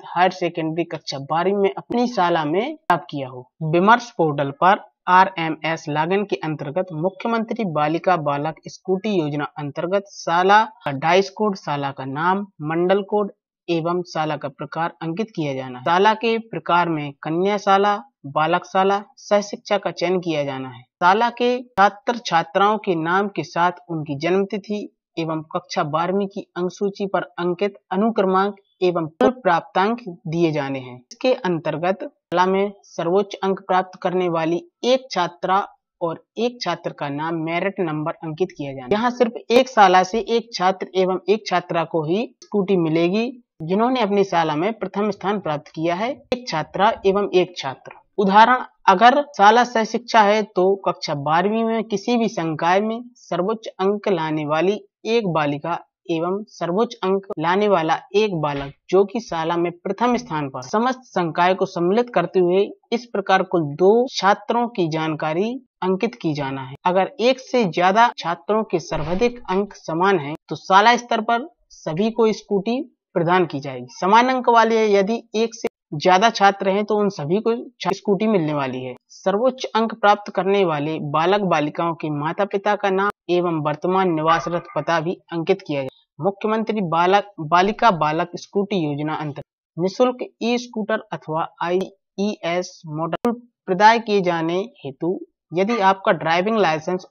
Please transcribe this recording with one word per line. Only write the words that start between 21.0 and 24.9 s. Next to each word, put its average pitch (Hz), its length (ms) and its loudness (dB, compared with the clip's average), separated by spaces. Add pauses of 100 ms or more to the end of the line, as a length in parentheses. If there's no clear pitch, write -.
के 247 320 0
छात्र 202 640 0
छात्राओं 190 520 2
के 202 160 -2
नाम 175 340 0
के 185 140 -6
साथ 175 300 0 (180)
उनकी 151 280 -6
जन्म 180 260 0
तिथि 208 520 -8 (220)